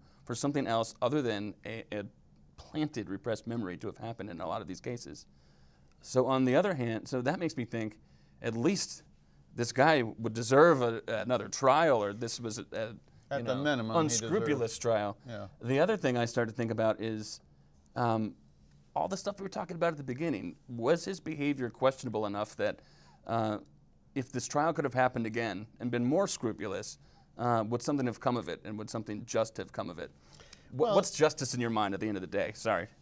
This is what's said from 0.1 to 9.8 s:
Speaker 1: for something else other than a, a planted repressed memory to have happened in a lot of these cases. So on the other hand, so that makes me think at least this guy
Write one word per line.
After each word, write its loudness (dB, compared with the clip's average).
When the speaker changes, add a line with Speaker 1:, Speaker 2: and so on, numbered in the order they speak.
Speaker 1:
for -8
something 0
else 0
other 2
than -2
a, -8
a -4
planted -4
repressed -4
memory -4
to -12
have -8
happened -10
in -10
a -6
lot -4
of -12
these -10
cases. -10
So 2
on 4
the 6
other 4
hand, -2
so -2
that 0
makes -2
me -4
think -6
at -2
least 0
this -2
guy 6